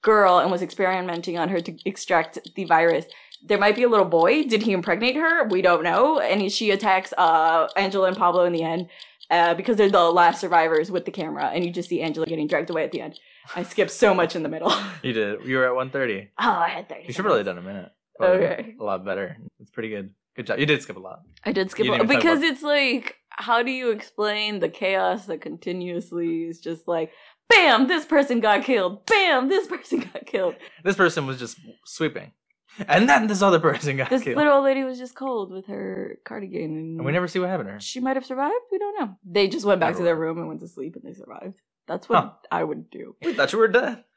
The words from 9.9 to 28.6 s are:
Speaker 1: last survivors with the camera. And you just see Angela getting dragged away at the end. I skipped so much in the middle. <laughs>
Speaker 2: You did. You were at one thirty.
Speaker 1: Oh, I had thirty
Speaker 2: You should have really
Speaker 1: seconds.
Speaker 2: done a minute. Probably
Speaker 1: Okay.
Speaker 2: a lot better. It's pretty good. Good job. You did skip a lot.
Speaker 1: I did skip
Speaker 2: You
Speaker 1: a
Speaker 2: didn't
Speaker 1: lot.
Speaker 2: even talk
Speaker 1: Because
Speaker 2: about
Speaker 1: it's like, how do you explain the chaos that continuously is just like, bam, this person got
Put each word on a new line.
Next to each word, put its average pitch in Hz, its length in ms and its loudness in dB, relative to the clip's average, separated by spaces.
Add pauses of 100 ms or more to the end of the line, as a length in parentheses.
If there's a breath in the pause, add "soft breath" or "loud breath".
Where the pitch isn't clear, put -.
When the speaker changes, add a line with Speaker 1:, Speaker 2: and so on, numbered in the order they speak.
Speaker 1:
last 175 300 6
survivors 165 480 2
with 180 160 -4
the 196 40 -8
camera. 151 360 -6
And 175 180 -2
you 175 80 -4
just 175 160 -6
see 156 140 -2
Angela 160 240 -4
getting 156 200 -4
dragged 160 220 0
away 160 160 -2
at - 80 -6
the - 80 -6
end. - 180 -14 (380 soft breath)
I 180 60 -6
skipped - 300 0
so 208 200 6
much 175 240 2
in 165 60 -4
the 151 80 -6
middle. 165 200 -2 (180)
<laughs> 170 140 -16
Speaker 2:
You 127 120 -4
did. 107 320 -2
You 131 100 -2
were 127 100 4
at 123 80 0
one 131 140 -2
thirty. 117 400 -4 (100)
Speaker 1:
Oh, 226 120 2
I 170 180 0
had - 220 -8
thirty - 160 -16
Speaker 2:
You 120 80 -12
should 190 100 -6
have 196 80 2
really 113 100 4
Speaker 1:
seconds. 95 220 -6
Speaker 2:
done - 0 -
a 98 100 -12
minute. 92 180 -14 (260)
Probably 185 280 4
Speaker 1:
Okay. 226 320 -6
Speaker 2:
a 110 60 -10
lot 95 220 -6
better. 95 320 -6 (200)
It's 120 120 -20
pretty 110 180 -10
good. 98 240 -10 (240)
Good 117 100 -12
job. 113 120 -4
You 147 80 0
did 147 160 2
skip - 160 -16
a - 20 -18
lot. 95 220 -18 (200)
Speaker 1:
I - 100 -4
did 190 180 -2
skip 220 160 -2
Speaker 2:
You - 80 0
Speaker 1:
a - 20 0
Speaker 2:
didn't 226 140 2
Speaker 1:
lot. 285 40 4
Speaker 2:
even - 120 2
talk 330 120 4
Speaker 1:
Because - 20 -
Speaker 2:
about 320 120 0
Speaker 1:
it's 277 100 -10
like, 285 540 0 (140)
how 247 320 0
do 247 80 -2
you 254 200 -4
explain 208 720 -4
the 165 80 0
chaos 190 600 -2
that 160 120 -8
continuously 170 1040 -6
is 165 160 -12
just 165 260 -10
like, 165 240 -2 (380 soft breath)
bam, 285 400 4
this 320 160 -2
person 269 360 0
got 208 240 2